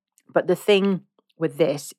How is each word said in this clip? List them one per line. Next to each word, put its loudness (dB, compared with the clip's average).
But 0
the 2
thing 2
with -4
this -2